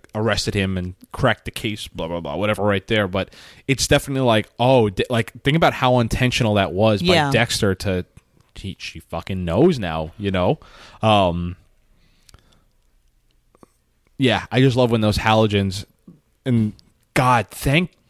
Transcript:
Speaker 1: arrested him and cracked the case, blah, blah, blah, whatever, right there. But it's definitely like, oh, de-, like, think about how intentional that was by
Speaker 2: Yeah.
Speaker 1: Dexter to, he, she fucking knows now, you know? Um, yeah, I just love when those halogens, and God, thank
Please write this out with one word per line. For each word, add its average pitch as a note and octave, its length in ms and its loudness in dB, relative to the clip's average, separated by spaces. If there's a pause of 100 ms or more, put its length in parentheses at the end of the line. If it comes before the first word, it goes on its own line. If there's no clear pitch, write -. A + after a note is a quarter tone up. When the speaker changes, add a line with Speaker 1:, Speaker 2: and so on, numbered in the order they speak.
(140)
Speaker 1:
arrested G#2+ 400 -2
him F#2+ 240 -2
and F2+ 160 -8 (160)
cracked - 340 -2
the - 60 -12
case, - 380 -10
blah, E2+ 180 -10
blah, E2+ 140 -8
blah, D2 160 -8
whatever, G2+ 260 -2
right G2+ 240 0
there. G#2+ 220 0
But F#2 260 -6 (320)
it's - 220 -2
definitely C#3 360 0
like, A2 240 2 (120)
oh, A#2+ 300 4
de-, F#2+ 200 -2
like, A2+ 220 -2 (100)
think C#3+ 140 2
about E3 160 2
how B2+ 260 2
intentional A#2+ 560 0
that F#2+ 180 0
was G#2 300 2
by F3 120 2
Speaker 2:
Yeah. D3 180 2
Speaker 1:
Dexter A2 440 0
to, F#2 280 -4 (500)
he, - 240 -12
she - 220 -16
fucking F2+ 440 -8
knows B2 360 2
now, D#2+ 380 -6
you G2 120 -4
know? F#2 300 0 (420)
Um, F2+ 540 2 (2500)
yeah, A2+ 340 0
I B2 80 2
just C3 160 4
love B2 140 2
when A2+ 100 2
those G#2+ 180 2
halogens, G2+ 640 2 (600)
and A2+ 280 0 (420)
God, B2 360 2
thank D#3 400 -2 (200)